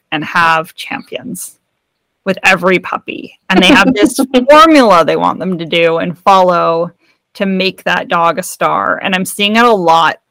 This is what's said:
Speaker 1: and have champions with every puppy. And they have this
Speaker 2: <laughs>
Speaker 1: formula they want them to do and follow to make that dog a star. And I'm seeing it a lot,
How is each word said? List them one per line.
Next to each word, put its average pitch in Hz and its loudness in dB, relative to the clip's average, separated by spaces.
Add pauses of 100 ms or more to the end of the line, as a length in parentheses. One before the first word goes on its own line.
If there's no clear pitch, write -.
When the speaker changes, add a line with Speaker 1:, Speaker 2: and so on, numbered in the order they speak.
(120)
Speaker 1:
and 151 -6
have 165 -2
champions - -14 (680)
with 190 -4
every 185 0
puppy. - -12 (100)
And 190 2
they - 4
have 254 4
this 208 0 (140)
Speaker 2:
<laughs> 247 2
Speaker 1:
formula 285 6
they 160 -2
want 165 -2
them 185 -4
to 170 -8
do 165 0
and 175 -6
follow 175 0 (440)
to 202 -6
make 190 -4
that 180 -2
dog 170 0
a 180 -10
star. - -2
And 196 -4
I'm 185 -4
seeing 208 -4
it 233 4
a 240 4
lot, 165 2 (120)